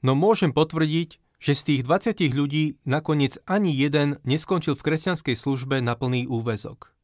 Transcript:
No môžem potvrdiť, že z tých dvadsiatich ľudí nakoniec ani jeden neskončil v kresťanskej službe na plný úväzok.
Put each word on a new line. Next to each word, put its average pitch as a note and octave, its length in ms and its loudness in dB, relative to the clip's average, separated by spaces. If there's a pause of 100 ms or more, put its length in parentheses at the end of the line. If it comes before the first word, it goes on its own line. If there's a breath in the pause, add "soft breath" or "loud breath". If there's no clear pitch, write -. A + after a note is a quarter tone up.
No C3 160 4
môžem G3 320 4
potvrdiť, D#3+ 720 0 (180)
že C#3+ 120 0
z C#3 100 0
tých C#3+ 220 2
dvadsiatich E3+ 520 0
ľudí D3 520 0
nakoniec D3 560 0
ani F#3+ 280 2
jeden C#3+ 520 2
neskončil D#3 520 0
v - 160 -18
kresťanskej D#3 440 -2
službe C3+ 480 -2
na A#2+ 100 0
plný B2+ 320 -2
úväzok. A2+ 640 -6 (120)